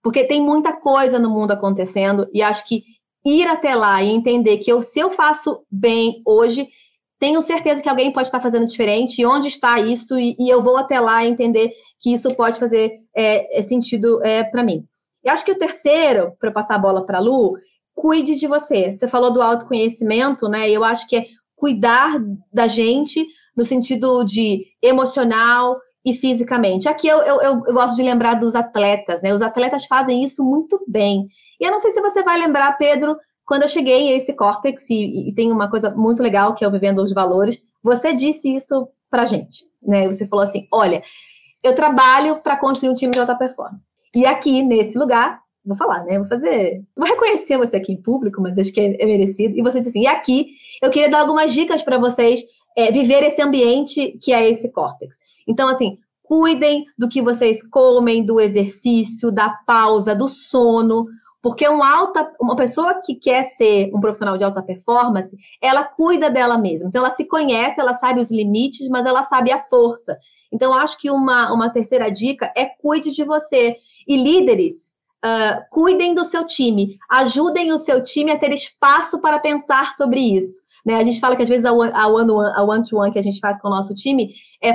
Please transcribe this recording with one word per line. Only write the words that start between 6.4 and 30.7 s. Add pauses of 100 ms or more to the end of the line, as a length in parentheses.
tenho
certeza
que
alguém
pode
estar
fazendo
diferente,
e
onde
está
isso,
e,
e
eu
vou
até
lá
e
entender (260)
que
isso
pode
fazer, (120)
é,
é
sentido,
é,
pra
mim. (360)
E
acho
que
o
terceiro,
pra
eu
passar
a
bola
pra
Lu, (360)
cuide
de
você.
Você
falou
do
autoconhecimento,
né?
Eu
acho
que
é (320)
cuidar (340)
da
gente (280)
no
sentido
de (160)
emocional (280)
e
fisicamente.
Aqui
eu,
eu,
eu,
eu
gosto
de
lembrar
dos
atletas,
né?
Os
atletas
fazem
isso
muito